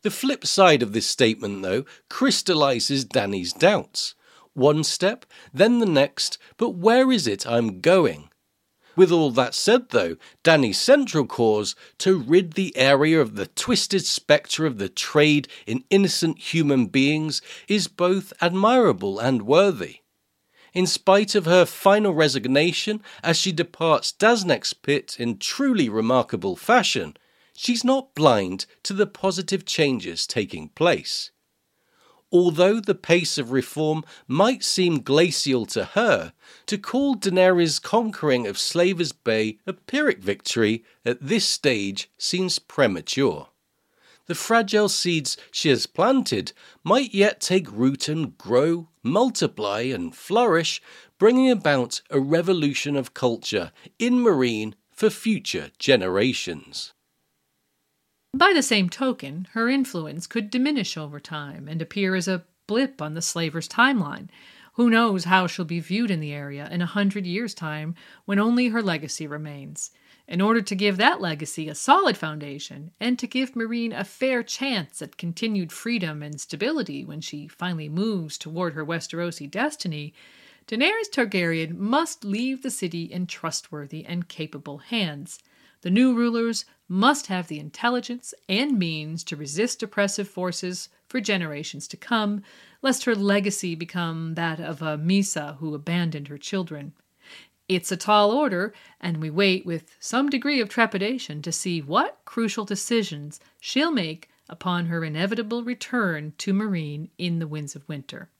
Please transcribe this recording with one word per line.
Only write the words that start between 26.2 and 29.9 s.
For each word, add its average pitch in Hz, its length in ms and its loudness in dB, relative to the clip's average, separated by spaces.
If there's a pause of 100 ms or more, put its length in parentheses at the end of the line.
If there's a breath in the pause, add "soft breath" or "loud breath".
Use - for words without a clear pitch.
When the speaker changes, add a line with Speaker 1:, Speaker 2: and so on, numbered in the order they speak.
Speaker 1:
fashion, 123 600 2 (380 soft breath)
she's 233 280 -2
not 262 300 0
blind 101 540 4 (160 soft breath)
to - 100 -6
the 196 140 0
positive 190 580 -4
changes 110 640 -2